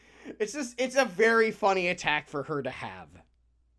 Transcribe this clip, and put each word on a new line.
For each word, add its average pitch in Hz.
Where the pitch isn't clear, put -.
It's 214
just, 269
it's 254
a 269
very 220
funny 190
attack 151
for 143
her 147
to 127
have. 95